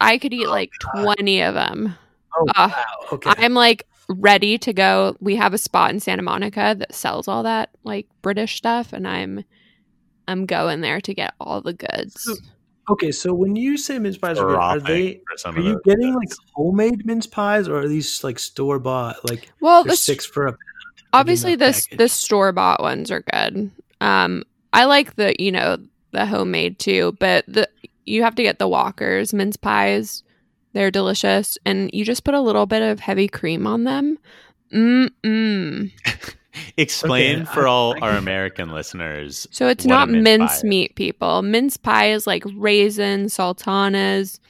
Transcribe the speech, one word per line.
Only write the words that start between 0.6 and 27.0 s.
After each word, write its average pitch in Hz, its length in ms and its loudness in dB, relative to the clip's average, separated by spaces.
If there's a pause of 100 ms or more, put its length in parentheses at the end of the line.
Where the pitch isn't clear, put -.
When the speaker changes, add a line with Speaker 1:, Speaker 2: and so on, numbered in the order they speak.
Speaker 2:
God. 202 80 -4
Speaker 1:
twenty 202 400 2
of 98 100 2
them. 196 420 -4 (400)
Speaker 2:
Oh, 165 200 2
Speaker 1:
Ugh. 190 160 4
Speaker 2:
wow. 120 140 -4 (280)
Okay. 147 240 0
Speaker 1:
I'm, 240 160 2
like, 233 340 4 (220)
ready 202 480 4
to 226 160 -4
go. 190 480 2
We 196 160 0
have 202 160 2
a - 60 -2
spot - 320 2
in 208 100 -4
Santa 190 220 -4
Monica 208 560 -2
that - 160 -10
sells - 340 -6
all 220 140 -2
that, 226 420 -4
like, 214 220 -8 (160)
British 202 340 -4
stuff, 233 380 -4
and 185 120 -8
I'm, 190 380 -8 (840)
I'm 185 200 -4
going 165 340 -2
there 160 220 -4
to 196 100 -8
get 202 260 -6
all - 220 -8
the 175 140 -8
goods. - 480 -10
Speaker 2:
So, 226 120 -8 (560)
okay, 165 220 0
so 180 220 -4
when 190 200 0
you 262 220 -2
say 285 220 -6
mince 196 180 -4
pies 180 220 -4
are 98 80 0
good, - 80 2
are 92 260 0
Speaker 3:
Frothing 143 60 -8
Speaker 2:
they, 185 340 -2 (100)
Speaker 3:
for - 60 -14
some - 200 -10
Speaker 2:
are - 20 -2
Speaker 3:
of 170 80 0
Speaker 2:
you 214 60 0
Speaker 3:
those 190 120 -6
Speaker 2:
getting, 240 300 4
like, 240 160 -4
Speaker 3:
goods. - 100 -16 (140)
Speaker 2:
homemade 202 500 0
mince 226 220 -4
pies, 208 420 -2
or 147 120 -2
are 143 80 -2
these, 151 360 -4
like, 127 140 -6
store-bought, 131 880 -4
like, 120 220 -8 (100)
Speaker 1:
Well, 339 240 8
Speaker 2:
they're - 60 0
Speaker 1:
this 359 100 2
Speaker 2:
six - 240 -2
for 143 220 -2
a 123 60 -2
pound, - 60 -20 (540)
Speaker 1:
obviously, 339 400 4
Speaker 2:
in 330 100 0
a 262 40 8
Speaker 1:
this, - 200 2
Speaker 2:
package? - 120 -4
Speaker 1:
the 233 100 6
store-bought 190 720 2
ones 135 300 -4
are 180 220 -6
good. 196 380 -2 (300)
Um, - 440 2 (280)
I 240 140 8
like 285 300 4
the, 208 220 0
you 190 140 -2
know, 92 240 0 (360)
the 202 120 0
homemade 190 540 -2
too, 185 420 0